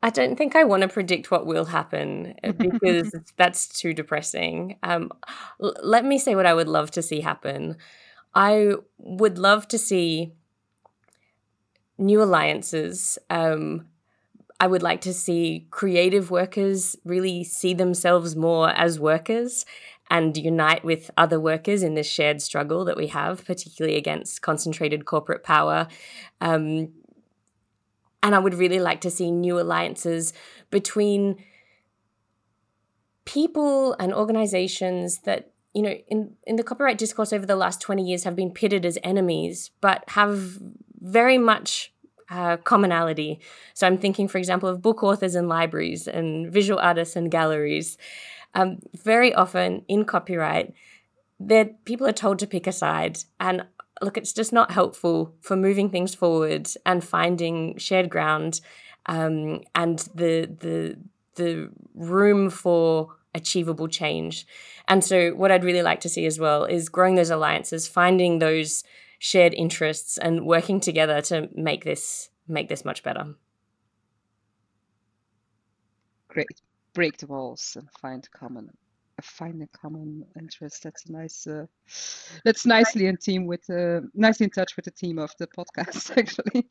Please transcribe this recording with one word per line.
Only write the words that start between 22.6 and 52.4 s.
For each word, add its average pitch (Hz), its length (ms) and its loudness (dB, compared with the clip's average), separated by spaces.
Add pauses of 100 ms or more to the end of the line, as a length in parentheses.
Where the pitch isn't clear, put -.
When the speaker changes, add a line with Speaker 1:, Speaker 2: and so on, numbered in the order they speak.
Speaker 1:
that 175 100 -2
we 151 120 -4
have, 160 360 -4
particularly 156 540 -4
against 151 440 -6
concentrated 156 640 -4
corporate - 400 -4
power. 156 460 2 (500)
Um, 160 540 0 (1300)
and 208 100 4
I 196 60 6
would 190 140 2
really 180 260 2
like 170 220 0
to 175 100 -4
see 180 180 -2
new 175 300 0
alliances 170 720 -2 (400)
between 202 720 0 (1800)
people 285 760 0
and 190 140 -2
organizations 185 1040 -2
that, - 320 -4 (220)
you 208 80 -2
know, 208 140 -2 (120)
in, 214 280 -4 (120)
in 226 80 -2
the 233 80 0
copyright 247 340 0
discourse 214 340 -2
over 202 140 -2
the 196 120 2
last 180 240 0
twenty 196 220 -2
years 180 200 -2
have 175 140 -4
been 185 140 -2
pitted 190 340 0
as 175 180 -2
enemies, 175 680 -2 (100)
but 196 280 2
have 196 480 0 (440)
very 233 360 6
much, - 560 2 (360)
uh, 175 280 -2
commonality. 165 840 2 (340)
So - 140 2
I'm 185 100 4
thinking, 196 300 0
for 190 100 -4
example, 180 300 -2
of 180 140 -4
book 220 200 2
authors 196 320 2
and 175 140 0
libraries 165 600 -2
and 165 420 -4
visual 196 260 2
artists 170 380 -4
and 170 160 -4
galleries. 156 640 -2 (560)
Um, 185 260 0 (180)
very 233 360 4
often 185 540 0
in 208 160 2
copyright, 170 680 -2 (680)
that 220 460 2
people 240 200 -4
are 226 60 2
told 202 280 0
to 196 80 -6